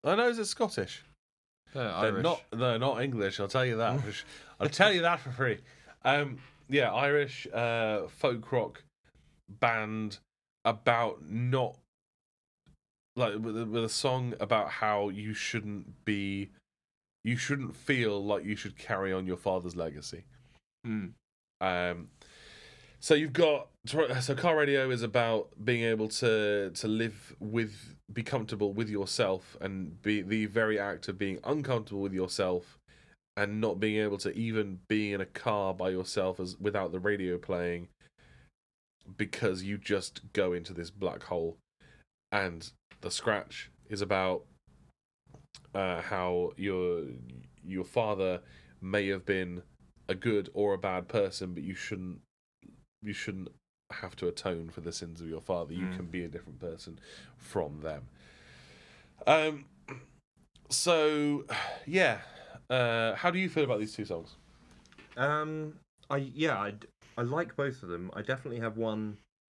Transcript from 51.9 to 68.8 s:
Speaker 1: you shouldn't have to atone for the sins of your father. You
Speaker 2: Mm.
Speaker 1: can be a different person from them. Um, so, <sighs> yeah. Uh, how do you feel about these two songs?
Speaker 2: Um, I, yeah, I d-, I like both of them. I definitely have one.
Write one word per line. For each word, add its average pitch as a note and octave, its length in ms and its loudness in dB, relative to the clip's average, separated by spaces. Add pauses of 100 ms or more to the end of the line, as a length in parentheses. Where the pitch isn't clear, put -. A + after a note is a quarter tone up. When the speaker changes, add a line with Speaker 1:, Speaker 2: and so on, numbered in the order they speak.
Speaker 1:
you G#2 120 -6
shouldn't F#2+ 340 -8 (440)
have - 260 -10
to F2+ 100 -2
atone E2+ 420 -4
for E2 120 -12
the E2 100 -6
sins E2 300 -10
of E2 80 -10
your D#2+ 100 -6
father. E2+ 340 -4
You F#2 120 -4
Speaker 2:
Mm. F#2 100 -6
Speaker 1:
can F#2 120 -8
be F2 180 -6
a - 20 -8
different D2+ 320 -14
person E2 400 -12 (380)
from D2+ 440 -4
them. D2+ 220 -8 (1200)
Um, D#3 400 4 (1040)
so, D3+ 760 4 (200)
<sighs> - 220 -10
yeah. D3 300 4 (520)
Uh, A2+ 460 2
how F3+ 160 2
do F3+ 80 0
you F#3 100 0
feel D#3+ 140 2
about A#2 160 2
these G#2+ 160 -4
two G#2 100 -6
songs? E2+ 300 -8 (840)
Speaker 2:
Um, D3+ 560 -2 (360)
I, C#3 80 0
yeah, C#3 420 0
I G#2 120 -2
d-, G#2 160 -14 (300)
I A#2+ 60 -2
like C#3+ 320 -2
both C#3 260 -2
of F2+ 80 -12
them. F2 240 -6
I G#2 80 -8
definitely B2+ 380 -6
have A2+ 180 -4
one. G#2+ 400 -2 (400)